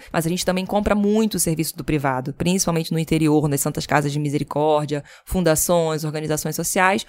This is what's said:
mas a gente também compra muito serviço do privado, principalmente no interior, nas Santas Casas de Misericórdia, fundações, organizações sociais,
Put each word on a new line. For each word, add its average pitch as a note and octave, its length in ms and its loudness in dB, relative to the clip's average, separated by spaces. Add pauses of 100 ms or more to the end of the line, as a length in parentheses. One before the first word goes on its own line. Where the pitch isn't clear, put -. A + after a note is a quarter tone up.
(100)
mas E3 140 -2
a E3 60 -2
gente D3+ 120 -4
também F#3 220 -2
compra G3+ 300 0
muito G#3 440 2
serviço D#3+ 380 -2
do D3 80 -10
privado, C3+ 480 -2
principalmente E3+ 580 0
no D#3+ 80 -2
interior, D#3 480 2
nas C#3+ 140 0
Santas D3+ 240 -4
Casas D3 260 2
de C#3+ 80 -2
Misericórdia, D3 840 0 (220)
fundações, D#3+ 760 2
organizações D#3 540 -4
sociais, F#3+ 520 2